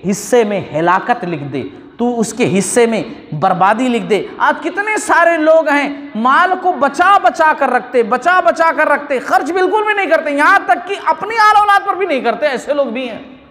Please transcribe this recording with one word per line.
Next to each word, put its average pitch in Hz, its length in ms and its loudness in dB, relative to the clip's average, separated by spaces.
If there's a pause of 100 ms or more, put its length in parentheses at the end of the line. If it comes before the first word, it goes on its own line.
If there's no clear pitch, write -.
हिस्से 208 420 0
में 208 140 -4 (120)
हिलाकत 175 540 0
लिख 170 180 -6
दे, 139 160 -8 (400)
तू 240 160 0
उसके 233 300 -2
हिस्से 196 420 2
में - 460 -6
बर्बादी 190 540 2
लिख 233 160 0
दे।" 185 160 0 (200)
आज 294 240 0
कितने 403 340 -4
सारे 339 400 2
लोग 320 320 4
हैं 285 480 -4
माल 294 380 2
को 370 180 -2
बचा 330 460 2
बचा 330 340 2
कर 285 160 0
रखते, 240 340 0
बचा 254 380 0
बचा 330 300 2
कर 302 160 0
रखते, 269 320 -2
खर्च 302 320 0
बिल्कुल 370 340 0
भी 415 80 0
नहीं 392 140 -2
करते, 302 240 0
यहाँ 339 360 2
तक 359 180 0
कि 392 100 -6 (140)
अपनी 415 280 -4
आल 427 180 4
औलाद 403 260 4
पर 392 140 -4
भी 370 100 -2
नहीं 285 180 -2
करते। 240 240 -2
ऐसे 262 260 -4
लोग 277 180 -2
भी 247 160 -8
हैं, 220 120 -12 (320)